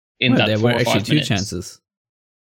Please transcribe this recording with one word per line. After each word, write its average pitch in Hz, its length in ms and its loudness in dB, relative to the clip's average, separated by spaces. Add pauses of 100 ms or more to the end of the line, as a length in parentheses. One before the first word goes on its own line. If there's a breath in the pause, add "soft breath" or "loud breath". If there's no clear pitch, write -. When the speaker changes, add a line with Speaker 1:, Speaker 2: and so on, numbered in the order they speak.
(200)
Speaker 1:
in 127 140 2
Speaker 2:
Well, 123 60 4
Speaker 1:
that 110 80 2
Speaker 2:
there 107 100 0
Speaker 1:
four 110 140 0
Speaker 2:
were 120 40 -2
Speaker 1:
or 117 40 -2
Speaker 2:
actually 120 140 0
Speaker 1:
five 104 120 0
Speaker 2:
two - 80 0
Speaker 1:
minutes. 147 160 0
Speaker 2:
chances. 95 520 -4 (680)